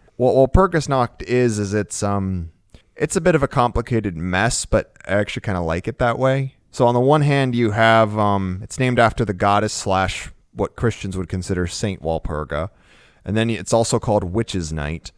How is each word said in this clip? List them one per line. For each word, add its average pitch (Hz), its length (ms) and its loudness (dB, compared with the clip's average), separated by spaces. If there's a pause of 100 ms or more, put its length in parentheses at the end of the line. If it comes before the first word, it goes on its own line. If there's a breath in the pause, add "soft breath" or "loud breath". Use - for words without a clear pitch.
(160 soft breath)
What 120 180 2
Walpurgisnacht 139 880 2
is, 120 360 0
is 101 140 -4
it's, 104 300 -4
um, 95 480 -2 (460 soft breath)
it's - 200 -2
a 185 40 -2
bit 170 160 4
of 139 80 2
a 127 40 2
complicated 117 680 0
mess, 92 480 0
but - 320 -2 (100)
I - 60 -4
actually 104 300 -2
kinda 92 180 -2
like 82 260 -2
it - 120 -8
that 117 200 0
way. 131 360 0 (180)
So 127 140 2
on 120 80 4
the 123 60 2
one 143 220 4
hand, 139 320 2
you 117 160 2
have, 113 480 4
um, 98 440 0
it's - 180 -14
named 127 180 0
after 117 260 4
the 104 100 -2
goddess 101 380 2
slash 95 580 -2 (220)
what - 220 -4
Christians 101 440 -4
would 90 100 -6
consider 90 380 -2
Saint 95 360 -6
Walpurga. 78 680 -6 (560 soft breath)
And 98 100 -2
then 113 140 0
it's 98 240 -4
also 117 240 2
called 104 260 0
Witches' 90 480 -4
Night, 78 460 -8